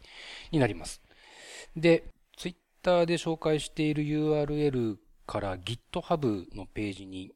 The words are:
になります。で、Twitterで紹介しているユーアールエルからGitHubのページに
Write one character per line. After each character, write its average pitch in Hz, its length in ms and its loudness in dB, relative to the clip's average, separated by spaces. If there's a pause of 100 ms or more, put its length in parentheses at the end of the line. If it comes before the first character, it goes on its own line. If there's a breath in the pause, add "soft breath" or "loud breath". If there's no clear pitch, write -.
(500 loud breath)
に 160 80 2
な 127 80 6
り 101 80 0
ま 80 100 -12
す。 - 160 -12 (720 loud breath)
で、 165 300 6 (320)
Twitter 175 680 0
で 170 80 2
紹 165 240 -2
介 156 220 2
し - 100 -8
て 156 140 -2
い 151 100 2
る 151 100 0
ユ 151 280 2
ー 151 80 2
ア - 20 2
ー 147 40 0
ル 147 140 -2
エ 147 100 4
ル 117 280 0 (260)
か - 160 -4
ら 95 160 -4
GitHub 117 1000 -2
の 98 120 -10
ペ 104 240 -6
ー 95 40 -6
ジ 98 120 -14
に 95 300 -12